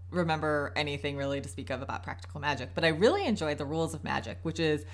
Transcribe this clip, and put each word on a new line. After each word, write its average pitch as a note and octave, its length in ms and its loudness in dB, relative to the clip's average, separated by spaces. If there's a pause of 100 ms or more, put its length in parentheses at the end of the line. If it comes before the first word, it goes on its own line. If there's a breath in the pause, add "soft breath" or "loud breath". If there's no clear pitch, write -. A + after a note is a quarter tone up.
remember D#3 680 0
anything C#3+ 420 0
really C#3 220 0
to - 80 -6
speak - 220 -8
of C3 140 -4
about B2 180 -6
Practical - 400 -8
Magic, C3+ 320 0
but E3 100 2
I E3 40 6
really A3+ 360 6
enjoyed D#3+ 360 2
The D3 60 -2
Rules D#3+ 280 0
of D#3 100 -8
Magic, C3+ 380 -2
which D#3+ 180 -2
is, D3+ 240 4 (100)